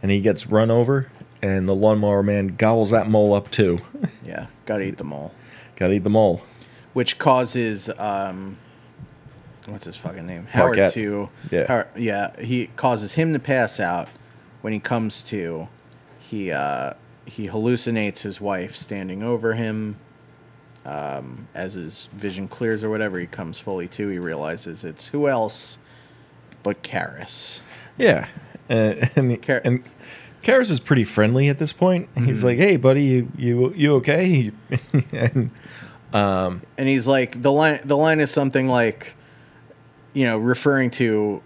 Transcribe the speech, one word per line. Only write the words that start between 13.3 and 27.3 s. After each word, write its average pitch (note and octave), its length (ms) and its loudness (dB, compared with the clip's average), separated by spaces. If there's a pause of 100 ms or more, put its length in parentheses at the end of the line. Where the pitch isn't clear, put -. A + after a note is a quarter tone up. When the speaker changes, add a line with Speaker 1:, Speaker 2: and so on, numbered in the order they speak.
Speaker 2:
to C#3 60 -2
pass B2+ 400 0
out. F2 280 -2 (540)
When A2 120 -6
he G#2 60 -4
comes A2 460 -4
to, E2+ 420 -8 (520)
he, G2+ 320 -8
uh, C#2 420 -4 (320)
he G#2 220 -12
hallucinates A2 720 -2
his G2+ 180 -10
wife G2 380 -6
standing F#2+ 460 -10
over A#2 320 -2
him. A2 420 -6 (880)
Um, C#2 680 -10
as F#2 220 -10
his E2 380 -12
vision G2 340 -8
clears A2 360 -4
or A2 60 -4
whatever, G#2+ 300 -4
he F2 80 -8
comes E2 320 -12
fully F#2 300 -8
to. G#2 200 -8
He F#2 100 -6
realizes E2 640 -8
it's E2 240 -12
who C#3+ 200 -2
else A#2 520 -2 (840)
but G2+ 220 -4
Karras. - 760 -8 (380)